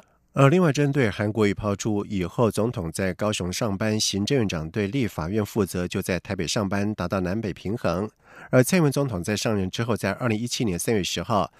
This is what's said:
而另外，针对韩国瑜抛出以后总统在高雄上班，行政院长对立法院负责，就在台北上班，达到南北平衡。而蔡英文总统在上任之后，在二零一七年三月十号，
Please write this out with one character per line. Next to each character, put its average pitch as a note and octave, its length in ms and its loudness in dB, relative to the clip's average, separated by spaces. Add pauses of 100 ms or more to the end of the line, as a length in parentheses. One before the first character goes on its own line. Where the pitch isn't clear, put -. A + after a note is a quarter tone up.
(320)
而 C#3 160 6
另 E3+ 140 6
外， E3 100 4
针 C#3 200 2
对 C3+ 180 2
韩 G#2 240 -2
国 G#2+ 140 4
瑜 G2+ 40 4
抛 G2+ 240 -2
出 G2+ 300 -2
以 F2+ 180 -2
后 G#2 280 2
总 A2 200 0
统 E2 200 -6
在 F#2+ 240 -2
高 G#2 180 0
雄 F2+ 180 -4
上 G2 240 -2
班， G#2+ 240 0
行 G2 240 0
政 C#3 140 2
院 A2+ 100 2
长 D#2+ 220 -4
对 G#2 160 -2
立 A2 220 0
法 F2+ 200 -4
院 G#2 160 0
负 G#2 220 0
责， F2+ 220 -2
就 F#2+ 160 -4
在 F2+ 160 0
台 - 160 -6
北 F#2 100 -4
上 G2+ 240 0
班， G2+ 240 -2
达 F2+ 140 -6
到 F#2+ 140 -2
南 F#2 200 -2
北 G#2+ 100 -4
平 F#2 240 -6
衡。 F#2 320 -2 (440)
而 B2+ 120 8
蔡 F#3+ 140 0
英 F3 60 4
文 C#3+ 80 4
总 C#3+ 160 0
统 F#2+ 160 -4
在 G#2+ 120 -2
上 A2 200 0
任 F#2+ 160 0
之 - 120 -4
后， A2 140 0
在 G2 140 0
二 A#2+ 180 -2
零 G#2+ 80 2
一 A#2 80 -4
七 - 180 -2
年 F#2 140 0
三 A#2 160 0
月 G2+ 100 2
十 E2+ 200 -4
号， G2 360 0